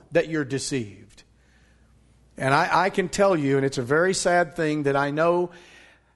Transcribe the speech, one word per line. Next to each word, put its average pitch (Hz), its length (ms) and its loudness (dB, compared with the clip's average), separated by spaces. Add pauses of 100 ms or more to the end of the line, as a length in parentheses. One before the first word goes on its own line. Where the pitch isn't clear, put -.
(120)
that 156 180 0
you're 156 160 -2
deceived. 117 800 -8 (1120)
And 135 160 0
I, 165 300 2
I 202 40 0
can 190 220 -4
tell 196 260 2
you, 139 220 0
and 135 80 0
it's 135 100 -6
a 131 60 -4
very 160 320 2
sad 175 420 0
thing 151 280 -2
that 139 120 0
I 143 140 0
know 175 400 0 (640)